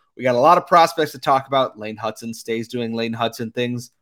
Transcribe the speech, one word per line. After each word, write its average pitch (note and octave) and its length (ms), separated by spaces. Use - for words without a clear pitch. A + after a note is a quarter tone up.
we A#2+ 60
got B2+ 100
a A#2+ 60
lot E3 180
of F3 80
prospects E3 460
to C#3+ 80
talk C3+ 260
about. C3 320
Lane A2 200
Hutson A2+ 360
stays A2+ 340
doing A#2 260
Lane A2+ 200
Hutson A2+ 400
things. B2 380